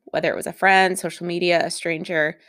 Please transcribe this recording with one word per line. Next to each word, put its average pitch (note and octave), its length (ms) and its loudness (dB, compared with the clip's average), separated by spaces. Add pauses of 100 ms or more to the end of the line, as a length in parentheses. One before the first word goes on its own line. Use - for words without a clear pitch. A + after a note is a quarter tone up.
whether D#3 260 -2
it - 60 -2
was - 100 -8
a E3 60 -8
friend, F#3+ 460 4
social E3+ 280 -8
media, F3 380 2
a E3+ 60 -4
stranger, E3 680 -4 (100)